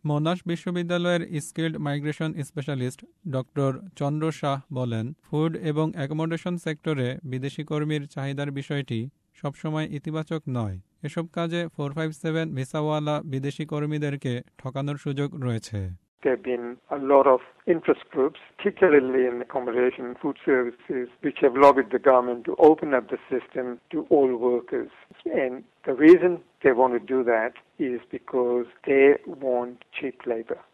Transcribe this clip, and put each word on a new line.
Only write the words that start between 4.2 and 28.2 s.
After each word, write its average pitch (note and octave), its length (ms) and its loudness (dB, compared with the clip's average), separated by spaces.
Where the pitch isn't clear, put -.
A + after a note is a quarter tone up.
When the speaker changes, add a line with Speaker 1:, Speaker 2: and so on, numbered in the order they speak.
Speaker 1:
শাহ C#3+ 260 -4
বলেন, A#2 320 -4
ফুড D#3 280 -2
এবং D#3 300 0
অ্যাকোমোডেশন D#3+ 640 -4
সেক্টরে D3+ 500 -4
বিদেশি C3+ 400 -8
কর্মীর D3+ 440 -4
চাহিদার C#3+ 440 -6
বিষয়টি C#3 480 -6
সবসময় D#3 540 -6
ইতিবাচক D#3 580 -6
নয়। A2 280 -4
এসব E3 300 -6
কাজে E3+ 280 -4
ফোর C#3+ 220 -6
ফাইভ D#3+ 200 -4
সেভেন D#3+ 320 -4
ভিসাওয়ালা D3+ 600 -2
বিদেশি C#3+ 400 -6
কর্মীদেরকে D3 680 -4
ঠকানোর C#3 400 -6
সুযোগ C#3+ 320 -4
রয়েছে। A2+ 420 -4
Speaker 2:
There C3 160 2
have A2+ 180 -10
been A#2+ 140 -6
a C#3+ 140 -6
lot C3+ 240 6
of C3 120 6
interest E3 440 0
groups, D3 380 0
particularly C#3+ 800 4
in A#2+ 160 -2
accommodation B2 640 -2
and A#2+ 120 -10
food C#3 280 -6
services, B2+ 600 -2
which - 220 -6
have B2+ 160 4
lobbied C3+ 320 8
the B2 180 -2
government B2 380 4
to - 140 -4
open D#3 340 6
up A#2+ 140 0
the - 180 -6
system B2+ 400 -6
to E3+ 80 -6
all C#3 220 4
workers. B2 520 -2
And C3 200 -2
the C3+ 100 -2
reason E3 360 8
they C3+ 140 4
want B2 200 4
to A2+ 120 -2
do C3 180 0
that A2+ 300 0
is A#2+ 100 -6
because B2 580 -2